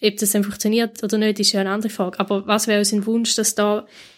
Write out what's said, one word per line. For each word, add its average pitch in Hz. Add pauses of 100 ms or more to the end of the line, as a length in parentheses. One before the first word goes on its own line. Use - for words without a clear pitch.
Ob 208
das 208
dann 208
funktioniert 220
oder 214
nicht, 214
ist 196
ja 202
eine 190
andere 214
Frage. 185
Aber 196
was 214
wäre 214
unser 208
Wunsch, 226
dass 214
da 208 (320)